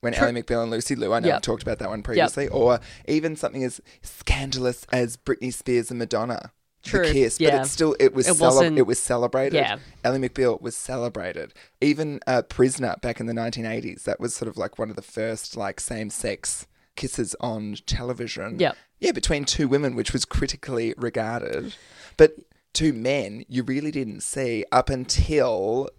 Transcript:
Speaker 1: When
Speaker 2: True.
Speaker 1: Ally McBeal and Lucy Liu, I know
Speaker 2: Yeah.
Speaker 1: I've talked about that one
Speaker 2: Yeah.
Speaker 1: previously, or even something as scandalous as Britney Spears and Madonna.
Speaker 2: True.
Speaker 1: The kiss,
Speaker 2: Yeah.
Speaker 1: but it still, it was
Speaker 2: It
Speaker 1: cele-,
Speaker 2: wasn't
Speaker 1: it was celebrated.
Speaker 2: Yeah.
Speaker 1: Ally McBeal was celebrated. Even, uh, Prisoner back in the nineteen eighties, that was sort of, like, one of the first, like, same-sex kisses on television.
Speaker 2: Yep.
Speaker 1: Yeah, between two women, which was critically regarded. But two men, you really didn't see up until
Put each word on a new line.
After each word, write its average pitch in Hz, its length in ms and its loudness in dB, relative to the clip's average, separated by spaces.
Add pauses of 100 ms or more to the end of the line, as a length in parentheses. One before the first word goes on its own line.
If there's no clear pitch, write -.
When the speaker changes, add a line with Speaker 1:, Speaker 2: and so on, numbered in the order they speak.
Speaker 1:
When 120 120 -2
Speaker 2:
True. 113 140 2
Speaker 1:
Ally 120 140 -2
McBeal 117 200 -2
and 117 100 -4
Lucy 117 240 -4
Liu, 107 180 -2
I 117 80 2
know 175 80 2
Speaker 2:
Yeah. 151 80 2
Speaker 1:
I've - 40 -4
talked 113 220 -4
about 113 160 -4
that 101 100 -6
one 107 100 -6
Speaker 2:
Yeah. 104 40 -12
Speaker 1:
previously, 139 460 0
or 123 300 4 (280)
even 156 300 0
something - 260 -4
as 123 160 -6 (220)
scandalous 131 920 -2
as 123 260 0
Britney 127 360 -4
Spears 120 360 0
and 123 80 -8
Madonna. 117 540 -4 (320)
Speaker 2:
True. 180 240 2
Speaker 1:
The 151 60 2
kiss, 131 260 4
Speaker 2:
Yeah. 156 180 6
Speaker 1:
but 131 80 2
it 139 40 -2
still, 156 300 2
it 131 140 8
was 131 140 2
Speaker 2:
It - 80 4
Speaker 1:
cele-, - 200 6
Speaker 2:
wasn't 147 220 6
Speaker 1:
it 127 80 8
was 104 140 0
celebrated. 131 560 0
Speaker 2:
Yeah. 113 220 2 (260)
Speaker 1:
Ally 131 140 2
McBeal 127 440 0
was 117 140 -8
celebrated. 98 800 -6 (260)
Even, 147 480 2
uh, 127 140 4
Prisoner 123 600 2
back 120 200 -4
in 113 40 -6
the 117 80 -6
nineteen 113 320 -6
eighties, 113 380 -8
that - 160 -4
was 117 160 -4
sort 113 140 -6
of, 95 80 -14
like, 98 200 -6
one 113 120 -4
of 104 80 -10
the - 40 -12
first, - 540 -8
like, 98 240 -8
same-sex - 880 -6 (280)
kisses - 440 -6
on 107 360 -6 (120)
television. 120 720 -6
Speaker 2:
Yep. - 180 0 (220)
Speaker 1:
Yeah, - 140 0
between 147 320 -2
two 147 220 0
women, 135 280 2
which 113 180 -4
was 110 120 0
critically - 680 -2
regarded. 113 800 -4 (440)
But 156 180 12 (380)
two 156 200 2
men, 117 540 -4
you 123 160 -2
really 139 260 -2
didn't 117 320 -6
see 120 500 -2
up 127 200 4
until 127 1080 2